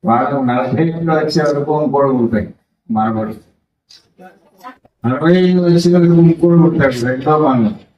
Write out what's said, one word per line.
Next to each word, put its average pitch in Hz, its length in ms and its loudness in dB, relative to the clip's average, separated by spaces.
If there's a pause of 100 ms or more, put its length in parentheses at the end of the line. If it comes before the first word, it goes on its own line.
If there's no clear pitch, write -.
వాళ్ళు 135 340 -2 (120)
నలభై 127 380 -2
ఏళ్ళు 165 320 -4
వచ్చే 156 280 -2
వరకు 143 260 -2 (100)
ఇంకోడు 139 340 0
పుడతాయి 113 300 -2 (420)
మనవడు. 110 460 -4 (1700)
అరవై 151 340 0
ఏళ్ళు 180 260 2
వచ్చే 170 280 2
వరకు 170 220 4 (100)
ఇంకోడు 170 360 2
పుడతాడు 135 440 0
రెండో 139 380 -2
మనవడు. 117 340 0 (180)